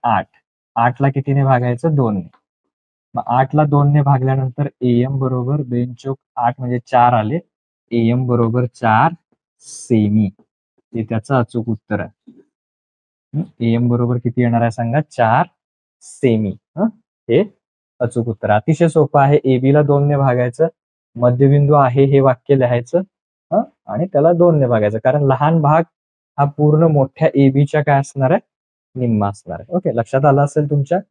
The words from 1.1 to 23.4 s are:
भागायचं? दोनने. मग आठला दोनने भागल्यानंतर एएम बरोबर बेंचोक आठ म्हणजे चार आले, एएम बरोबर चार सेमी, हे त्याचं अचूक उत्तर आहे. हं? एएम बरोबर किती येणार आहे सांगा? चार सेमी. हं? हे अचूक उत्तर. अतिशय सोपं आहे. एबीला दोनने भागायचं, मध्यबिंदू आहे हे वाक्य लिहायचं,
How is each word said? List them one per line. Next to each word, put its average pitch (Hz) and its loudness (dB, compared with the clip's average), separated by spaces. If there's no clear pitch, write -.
भागायचं? 123 -2
दोनने. 104 -2
मग 104 -6
आठला 135 0
दोनने 143 2
भागल्यानंतर 135 -2
एएम 123 0
बरोबर 131 -4
बेंचोक 123 -8
आठ 120 -4
म्हणजे 123 -4
चार 123 4
आले, 117 -2
एएम 120 0
बरोबर 120 0
चार 120 0
सेमी, 107 -2
हे 113 -6
त्याचं 113 -4
अचूक 117 -4
उत्तर 104 -8
आहे. - -14
हं? 156 -6
एएम 117 0
बरोबर 120 -2
किती 120 -4
येणार 117 0
आहे 117 0
सांगा? 123 -4
चार 123 0
सेमी. 110 -2
हं? 208 -2
हे 147 2
अचूक 117 -4
उत्तर. 107 -6
अतिशय 156 0
सोपं 147 0
आहे. 143 2
एबीला 131 2
दोनने 143 0
भागायचं, 123 -2
मध्यबिंदू 139 2
आहे 139 2
हे 139 2
वाक्य 135 0
लिहायचं, 123 0